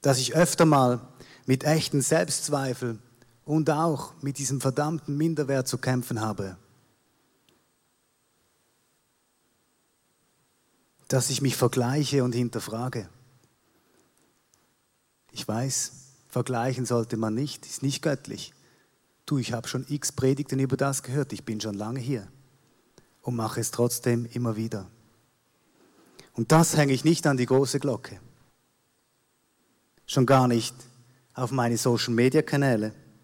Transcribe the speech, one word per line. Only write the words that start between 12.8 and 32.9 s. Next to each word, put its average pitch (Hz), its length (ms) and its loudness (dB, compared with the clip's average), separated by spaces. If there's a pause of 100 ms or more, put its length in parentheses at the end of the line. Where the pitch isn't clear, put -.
Ich - 160 -12
weiß, 123 460 -4 (340)
vergleichen 127 580 -2
sollte 113 320 0
man 110 160 -2
nicht, 139 320 -6
ist - 160 -12
nicht 135 220 -2
göttlich. - 500 -6 (720)
Du, 143 140 0
ich 117 140 -4
habe 113 140 -6
schon 131 220 -6
x 143 220 -4
Predigten 135 480 0
über 135 180 0
das 139 240 0
gehört, 135 320 -4
ich - 100 -10
bin 107 160 -6
schon 107 140 -4
lange 107 260 -6
hier 117 280 -4 (960)
und 120 140 -6
mache 113 240 -4
es 113 120 -4
trotzdem 120 540 0
immer 120 300 -4
wieder. 110 320 -6 (1500)
Und - 180 0
das 160 260 6
hänge 143 160 4
ich 131 100 -2
nicht 160 220 4
an 139 120 4
die 123 100 0
große 131 320 4
Glocke. 120 400 -6 (1900)
Schon 131 200 2
gar 131 220 6
nicht 117 260 0 (600)
auf 120 180 -4
meine 120 260 0
Social-Media-Kanäle. 123 1160 2 (300)